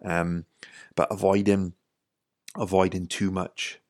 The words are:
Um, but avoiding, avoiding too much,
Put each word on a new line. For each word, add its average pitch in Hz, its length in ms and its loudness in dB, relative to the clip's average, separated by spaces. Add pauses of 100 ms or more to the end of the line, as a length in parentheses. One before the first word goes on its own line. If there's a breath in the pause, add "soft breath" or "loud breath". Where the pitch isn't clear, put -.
Um, 85 400 -2 (520 loud breath)
but - 140 2
avoiding, 98 640 2 (840)
avoiding 92 500 0
too 95 240 -2
much, - 480 -8 (100)